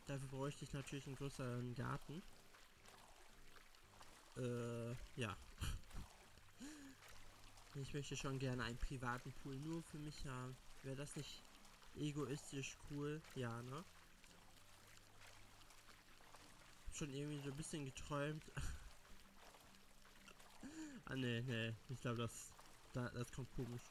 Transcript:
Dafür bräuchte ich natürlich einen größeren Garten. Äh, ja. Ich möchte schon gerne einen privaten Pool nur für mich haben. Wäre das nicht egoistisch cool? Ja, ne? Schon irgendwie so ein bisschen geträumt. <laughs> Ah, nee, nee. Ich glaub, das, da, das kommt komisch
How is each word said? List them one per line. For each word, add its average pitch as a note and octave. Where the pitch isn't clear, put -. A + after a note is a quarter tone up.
Dafür C#3
bräuchte C#3
ich -
natürlich C#3
einen C3+
größeren B2
Garten. C3
Äh, A#2+
ja. G#2+
Ich C3+
möchte C#3+
schon C3+
gerne B2+
einen A#2+
privaten B2+
Pool C3+
nur D#3+
für -
mich D3+
haben. B2+
Wäre C3+
das C#3
nicht -
egoistisch C#3+
cool? D3
Ja, A#2+
ne? C3+
Schon D3
irgendwie C#3+
so C#3+
ein C3+
bisschen D#3
geträumt. D3
<laughs> -
Ah, C3
nee, A#2+
nee. A2+
Ich B2
glaub, A#2+
das, -
da, B2
das A#2+
kommt -
komisch B2